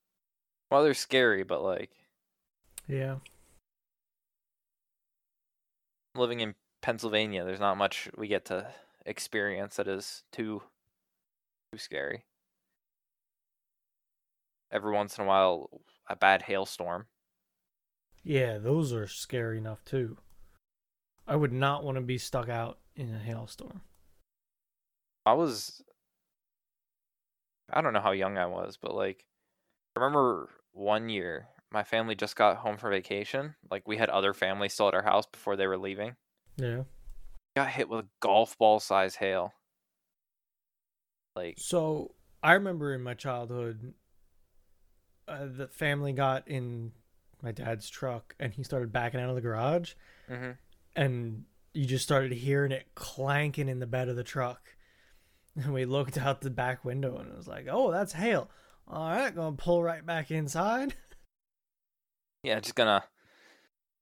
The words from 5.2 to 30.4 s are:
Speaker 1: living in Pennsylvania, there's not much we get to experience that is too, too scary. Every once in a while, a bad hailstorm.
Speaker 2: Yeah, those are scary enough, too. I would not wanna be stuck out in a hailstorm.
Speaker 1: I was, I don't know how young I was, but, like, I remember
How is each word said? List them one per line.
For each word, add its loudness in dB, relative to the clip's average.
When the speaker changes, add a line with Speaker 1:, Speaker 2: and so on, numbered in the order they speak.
Speaker 1:
living 2
in -4
Pennsylvania, 0
there's -4
not 2
much 0
we -6
get 0
to -6
experience -4
that -2
is -6
too, -6
too -14
scary. -6
Every -2
once 0
in -4
a -2
while, 4
a -6
bad 6
hailstorm. -4
Speaker 2:
Yeah, 2
those 2
are -4
scary -4
enough, -8
too. -4
I 2
would 4
not 0
wanna -2
be -2
stuck -4
out -6
in -8
a -8
hailstorm. -10
Speaker 1:
I 8
was, 0
I 2
don't 2
know 2
how 4
young 0
I 2
was, -8
but, -8
like, -4
I -4
remember 4